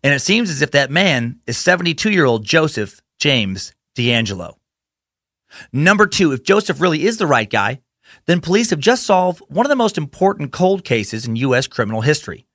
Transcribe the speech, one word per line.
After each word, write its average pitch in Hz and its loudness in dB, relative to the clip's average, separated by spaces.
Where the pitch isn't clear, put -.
And 143 4
it 135 0
seems 214 0
as 143 -4
if 143 -2
that 139 2
man 139 0
is 117 -4
seventy-two-year-old 170 2
Joseph 151 -2
James 104 -2
DeAngelo. 110 -2
Number 196 4
two, 175 2
if 123 -6
Joseph 185 0
really 160 0
is 226 0
the 202 -2
right 117 2
guy, 107 -2
then 175 2
police 202 0
have 165 -2
just 240 2
solved 180 0
one 202 0
of 285 0
the 277 2
most 233 0
important 156 -2
cold 185 0
cases 110 -4
in 113 -4
U 127 0
S 131 0
criminal 110 -4
history 113 -2